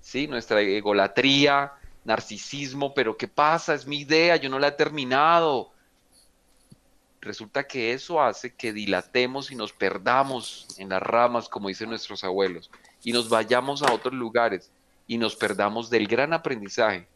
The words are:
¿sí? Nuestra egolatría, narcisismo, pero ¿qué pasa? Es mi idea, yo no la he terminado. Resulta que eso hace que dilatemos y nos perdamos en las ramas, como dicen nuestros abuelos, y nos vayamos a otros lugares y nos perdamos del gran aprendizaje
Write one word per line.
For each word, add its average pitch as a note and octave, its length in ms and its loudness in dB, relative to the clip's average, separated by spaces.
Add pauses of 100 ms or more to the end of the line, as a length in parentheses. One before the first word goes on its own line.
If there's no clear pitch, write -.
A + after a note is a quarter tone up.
¿sí? C#3+ 260 -6
Nuestra A2+ 320 0
egolatría, B2 1120 2 (320)
narcisismo, C3+ 880 -4
pero A2 220 0
¿qué - 140 -8
pasa? D#3 440 2
Es C3 140 -6
mi C#3+ 120 -8
idea, D#3+ 360 4
yo C#3 140 -2
no C3+ 100 -2
la C#3+ 80 4
he C#3+ 60 2
terminado. D3 960 2 (1500)
Resulta A2 440 -8
que A#2+ 280 -4
eso D3+ 280 -2
hace B2 320 0
que A2+ 200 -6
dilatemos B2 760 -2
y C3+ 60 -14
nos G#2+ 160 -8
perdamos A#2 960 -2 (100)
en F#2+ 120 -14
las F#2 120 0
ramas, A#2 460 2
como G2+ 220 -8
dicen A2 200 -8
nuestros G#2 360 -10
abuelos, F#2 440 -2 (340)
y A#2+ 100 -4
nos A#2+ 160 0
vayamos B2 520 2
a C3 120 2
otros B2+ 200 -4
lugares A#2 560 -2 (380)
y A#2 100 -4
nos A2+ 200 -2
perdamos G#2 520 -2
del A2 160 2
gran B2+ 280 0
aprendizaje G#2+ 840 -2